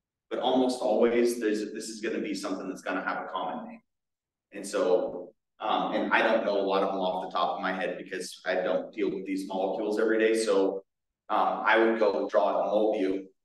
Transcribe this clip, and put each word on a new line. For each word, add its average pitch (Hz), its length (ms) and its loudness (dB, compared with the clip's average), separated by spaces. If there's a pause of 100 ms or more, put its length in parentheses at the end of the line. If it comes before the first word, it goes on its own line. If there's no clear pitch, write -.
(300)
but 113 100 -6
almost 127 420 2
always 120 580 2
there's, 107 200 0 (140)
this 107 160 -10
is 110 120 -14
gonna - 200 -4
be - 120 -6
something - 360 -8
that's - 120 -10
gonna 95 220 -4
have - 220 -6
a - 60 -10
common - 360 -6
name. 233 140 -16 (720)
And 98 120 -10
so, - 680 0 (260)
um, 107 340 0
and 104 180 -2
I 117 120 4
don't 113 200 2
know 98 160 0
a 95 60 0
lot 95 160 2
of 92 120 0
them 95 80 -4
off - 280 -2
the 90 80 -6
top 87 200 0
of 95 40 -8
my 92 100 -2
head 90 260 -4
because 90 480 -10
I 92 100 0
don't - 360 0
deal 101 200 0
with 95 140 -6
these 95 220 -4
molecules 98 520 -2
every 110 180 2
day. 110 180 4
So, 98 480 2 (460)
um, 101 360 0
I 110 120 6
would 113 220 4
go 98 280 2
draw - 340 2
a 98 120 0
Molbu 95 520 2 (200)